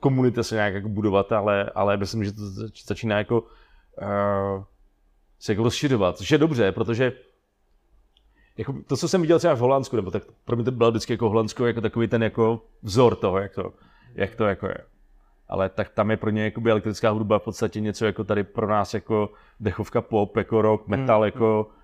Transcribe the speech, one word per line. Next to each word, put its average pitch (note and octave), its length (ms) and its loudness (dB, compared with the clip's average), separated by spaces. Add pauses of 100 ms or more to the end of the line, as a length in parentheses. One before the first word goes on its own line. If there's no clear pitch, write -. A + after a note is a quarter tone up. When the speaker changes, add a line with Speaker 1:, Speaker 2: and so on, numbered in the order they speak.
Speaker 1:
komunita B2+ 420 2
se A2 120 -6
nějak G#2 200 0
jako G2+ 140 -6
budovat, G2+ 440 0
ale, G2+ 420 0
ale G2+ 220 2
myslím, G2+ 280 -4
že G2+ 80 -6
to G#2 140 -12
zač-, G#2 400 -14
začíná G#2 320 -2
jako, A2+ 260 0 (580)
eh, G2+ 640 -2 (720)
se - 140 -2
jako G#2 100 0
rozšiřovat, A2+ 560 0
což F#2+ 120 -4
je D#3 80 6
dobře, B2+ 340 2
protože A2+ 400 -2 (1500)
jako B2 160 -6 (120)
to, C#3 100 -2
co E3 120 -2
jsem F#3+ 120 0
viděl E3 180 4
třeba E3 160 2
v B2 40 -2
Holandsku, C3 380 2
nebo F#2+ 140 -2
tak G2+ 120 -4 (220)
pro A#2+ 120 -4
mě A#2 80 0
to A#2+ 60 -2
bylo A#2 200 4
vždycky A2+ 220 -2
jako A2+ 160 0
Holandsko A2+ 380 0
jako A#2 140 -2
takový A2+ 280 0
ten A2+ 140 0
jako A2+ 380 0 (220)
vzor A2+ 340 4
toho, F#2+ 220 0
jak G2 160 -6
to, F#2 180 -8 (420)
jak G2 200 -4
to A2+ 100 -2
jako G2+ 220 0
je. F#2+ 100 -6 (720)
Ale F#2+ 200 -2
tak G2+ 200 -6
tam G#2+ 220 0
je A2 60 0
pro G#2+ 140 -2
ně G#2+ 140 0
jakoby A2+ 260 -2
elektrická G#2+ 400 0
hudba G#2+ 280 2
v - 40 -16
podstatě G#2+ 380 -4
něco G#2+ 260 -2
jako G#2+ 180 -2
tady G2+ 200 0
pro G#2+ 240 -4
nás G#2 260 0
jako G#2+ 380 -2 (280)
dechovka G#2 400 -4
pop, G#2 360 0
jako A2 260 2
rock, G#2+ 260 2
Speaker 2:
Hmm. A2 120 0
Speaker 1:
metal, A2+ 240 4
jako, G#2+ 460 2 (140)